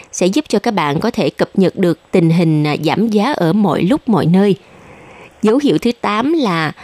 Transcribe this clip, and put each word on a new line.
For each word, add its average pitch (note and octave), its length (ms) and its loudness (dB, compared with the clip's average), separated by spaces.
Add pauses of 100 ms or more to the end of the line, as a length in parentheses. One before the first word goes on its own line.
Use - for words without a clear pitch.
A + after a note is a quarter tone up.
(120)
sẽ - 140 -2
giúp G3+ 220 -2
cho A3 100 -2
các A3 160 -2
bạn D3 260 -2
có B2+ 100 -2
thể D3 200 -2
cập - 240 -4
nhật F#3+ 220 0
được F3 220 0 (120)
tình E3 200 2
hình, E3 360 2
à, D3 180 -2
giảm D#3+ 240 0
giá G#3+ 240 0
ở E3 200 0
mọi G3+ 300 0
lúc B3+ 260 -2
mọi F#3 180 2
nơi. F#3+ 300 2 (840)
Dấu G#3+ 200 2
hiệu G#3 160 2
thứ A#3 120 0 (100)
tám G#3+ 320 -2
là F3 400 -2 (120)